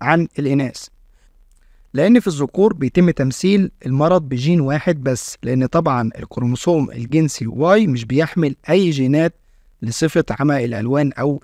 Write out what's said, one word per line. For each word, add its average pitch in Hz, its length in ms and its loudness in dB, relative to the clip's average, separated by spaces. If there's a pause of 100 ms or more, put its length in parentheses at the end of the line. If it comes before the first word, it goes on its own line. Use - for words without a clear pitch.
عن 160 260 2 (120)
الاناث، 139 480 -2 (1040)
لان 202 260 4
في 208 80 -2
الذكور 170 460 0
بيتم 170 360 2
تمثيل 180 640 0 (140)
المرض 156 360 2
بجين 143 400 0
واحد 143 420 -2
بس، 127 400 -4
لان 127 220 0
طبعا 131 440 0 (100)
الكروموسوم 127 720 -2
الجنسي 139 560 -2
واي 180 400 2
مش 120 180 -2
بيحمل 143 500 0 (140)
اي 180 200 4
جينات 147 440 0 (480)
لصفة 156 420 -2 (160)
عمى 139 260 0
الالوان 123 480 -2
او 139 300 -4